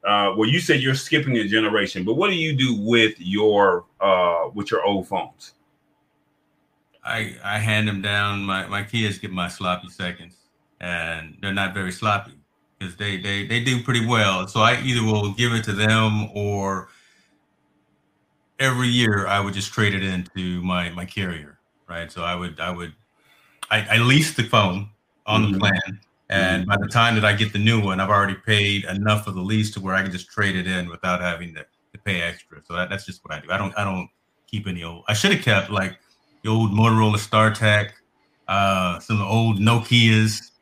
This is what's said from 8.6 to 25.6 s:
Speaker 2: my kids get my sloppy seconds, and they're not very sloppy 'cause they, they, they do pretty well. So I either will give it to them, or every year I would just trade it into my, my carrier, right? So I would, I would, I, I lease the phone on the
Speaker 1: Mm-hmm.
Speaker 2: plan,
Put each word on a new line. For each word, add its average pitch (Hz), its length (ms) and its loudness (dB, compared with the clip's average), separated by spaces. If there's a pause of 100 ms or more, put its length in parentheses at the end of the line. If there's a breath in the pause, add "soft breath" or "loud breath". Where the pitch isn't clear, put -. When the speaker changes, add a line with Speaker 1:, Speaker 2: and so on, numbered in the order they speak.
Speaker 2:
my 101 180 -6
kids 107 340 -2
get 98 140 -10
my 90 160 -4
sloppy 90 400 -6
seconds, 87 480 -12 (440)
and 82 640 -8
they're 98 100 -6
not 98 220 -4
very 92 180 -6
sloppy 104 400 -2 (480)
'cause 87 160 -12
they, 101 220 -4
they, 101 280 -4
they 117 160 -2
do 123 200 -2
pretty 120 240 0
well. 101 400 2
So 110 140 -2
I 120 220 4
either 123 200 0
will 104 300 0
give 120 200 0
it 110 120 -2
to 107 80 -4
them, 107 600 2
or 98 560 -4 (1700 soft breath)
every 127 280 2
year 110 380 2
I 101 140 2
would 101 140 -4
just 98 180 -8
trade 104 220 2
it 95 100 -2
into 90 580 -4
my, 90 280 -2
my 90 140 -10
carrier, 85 540 -8 (300)
right? 85 220 -12
So 87 120 -10
I 85 120 -2
would, 87 260 -8
I 85 100 -4
would, 87 220 -10 (760 soft breath)
I, 110 120 2
I 104 160 0
lease 135 360 4
the 117 100 0
phone 101 440 2 (380)
on 110 160 2
the 107 60 2
Speaker 1:
Mm-hmm. 95 100 0
Speaker 2:
plan, 98 420 -2 (300)